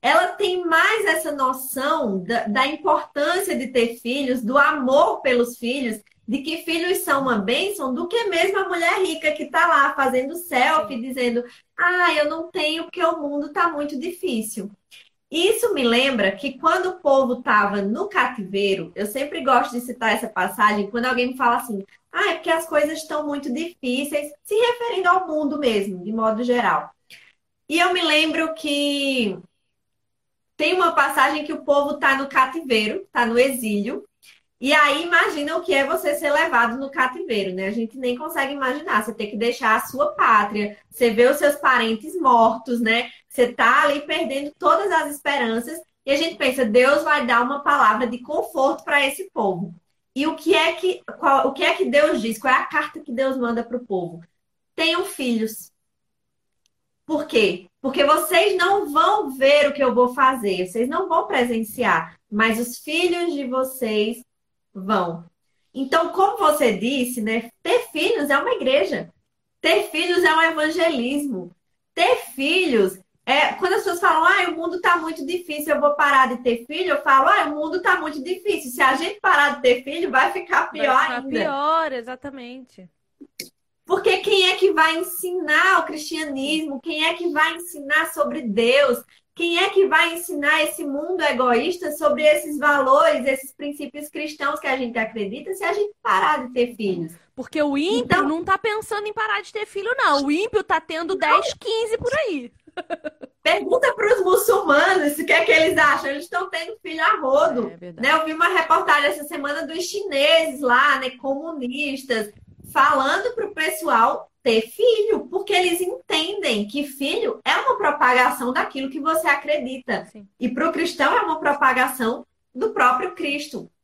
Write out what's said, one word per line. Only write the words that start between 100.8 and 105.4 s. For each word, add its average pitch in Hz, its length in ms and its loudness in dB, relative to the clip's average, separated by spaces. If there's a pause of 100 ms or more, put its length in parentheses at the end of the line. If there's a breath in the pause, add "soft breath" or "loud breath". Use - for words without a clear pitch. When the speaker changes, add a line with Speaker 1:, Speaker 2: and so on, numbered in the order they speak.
Speaker 2:
tendo 330 360 -6
dez, 330 380 2
quinze 453 440 -4
por 480 160 -4
aí. 359 380 -4 (240)
<laughs> - 640 -12
Speaker 1:
Pergunta 453 520 2
pros 415 280 2
muçulmanos 349 960 4
o - 80 -6
que - 60 2
é 330 120 4